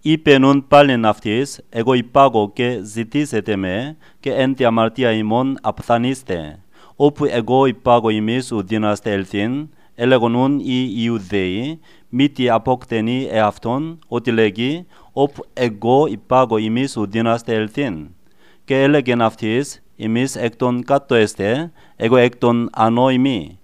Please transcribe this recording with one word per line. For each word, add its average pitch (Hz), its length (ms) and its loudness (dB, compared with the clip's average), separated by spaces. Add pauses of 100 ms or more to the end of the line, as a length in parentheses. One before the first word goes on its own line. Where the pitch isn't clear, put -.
Είπε 156 380 4
νουν 139 300 4
πάλιν 135 380 6
αυτοίς, 110 600 -2
"Εγώ 117 260 0
υπάγω 117 580 2
και 123 300 -4
ζητήσετε 110 720 -4
με, 98 400 -4 (240)
και 135 120 -6
εν 135 220 0
τη 127 100 -2
αμαρτία 113 480 0
ημών 113 500 -2
απθανείστε. 113 1000 -4 (340)
Όπου 147 280 2
εγώ 123 420 0
υπάγω 120 420 2
ημείς 110 440 -2
ου 107 100 -4
δύναστε 107 500 -4
ελθύν", 107 560 -4 (260)
έλεγονουν 123 640 0
οι 127 380 -4
Ιουδαίοι, 110 840 -4 (280)
μήτι 127 420 0
αποκτενεί 117 800 -2
εαυτόν, 120 680 -2 (100)
ότι 120 220 -4
λέγει, 117 560 -2 (260)
"Όπου 143 400 -2
εγώ 123 540 0
υπάγω 113 500 0
ημείς 113 400 -2
ου 107 100 -4
δύναστε 117 480 -2
ελθύν". 107 540 -6 (560)
Και 135 180 0
έλεγεν 135 400 2
αυτοίς, 113 600 -4 (140)
"Εμείς 117 400 -4
εκ 117 200 -4
των 123 280 -2
κάτω 139 300 0
εστέ, 113 580 0 (240)
εγώ 117 200 2
εκ 123 200 4
των 117 360 0
ανώ 117 380 2
ημί. 123 540 -2